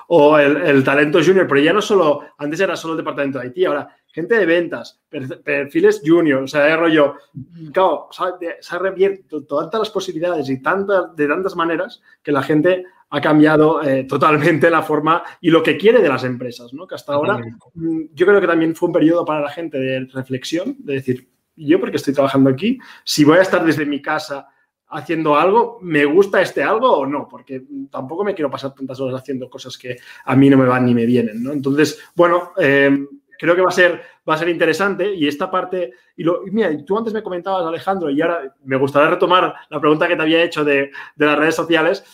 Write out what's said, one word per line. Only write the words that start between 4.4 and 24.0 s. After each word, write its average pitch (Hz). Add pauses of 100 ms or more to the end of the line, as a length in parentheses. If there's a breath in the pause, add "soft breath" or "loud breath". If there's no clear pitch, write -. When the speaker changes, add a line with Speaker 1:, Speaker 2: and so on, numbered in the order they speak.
Speaker 1:
ventas, 165
per-, 135
perfiles 160
junior, 151
o 135
sea, 147
de 156
rollo, 156 (560 loud breath)
claro, 180
se 165
ha, 185
de-, 170
se -
ha 175
reabierto 185
tantas 160
las 202
posibilidades 170
y 131
tanta, 190
de 147
tantas 175
maneras 170 (220 soft breath)
que 151
la 139
gente 170 (240 loud breath)
ha 143
cambiado, 151
eh, 135
totalmente 151
la 160
forma 156 (180 loud breath)
y 165
lo 160
que 156
quiere 220
de 165
las 127
empresas, 123
¿no? 170
Que 165
hasta -
ahora, 151
Speaker 2:
Totalmente. - (100)
Speaker 1:
mm, 165 (100)
yo 175
creo 202
que 175
también 165
fue 180
un 165
periodo 165
para 156
la 143
gente 156
de 131
reflexión, 156
de 143
decir, 131 (260)
"¿Yo 160
por -
qué 151
estoy 135
trabajando 135
aquí? 208 (240 loud breath)
Si -
voy 156
a 185
estar 185
desde 156
mi 143